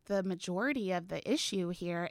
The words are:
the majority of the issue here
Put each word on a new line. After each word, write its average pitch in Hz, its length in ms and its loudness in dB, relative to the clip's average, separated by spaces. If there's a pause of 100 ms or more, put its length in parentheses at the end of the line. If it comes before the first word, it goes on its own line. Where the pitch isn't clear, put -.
the 196 180 2
majority 190 680 0
of 175 180 0
the 165 220 -4
issue 190 380 2
here 175 420 -2